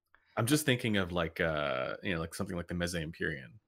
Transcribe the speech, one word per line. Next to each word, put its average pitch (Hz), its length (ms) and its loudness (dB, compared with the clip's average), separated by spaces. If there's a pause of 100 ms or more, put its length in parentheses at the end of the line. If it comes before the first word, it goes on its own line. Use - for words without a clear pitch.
(380)
I'm 113 100 2
just 147 180 4
thinking 120 320 2
of, 90 140 2
like, 85 280 0
uh, 73 640 0
you 98 140 0
know, 82 40 0
like, 82 140 -4
something 95 220 -4
like 87 120 -4
the 87 60 -6
Meze 87 260 0
Imperium 78 680 -6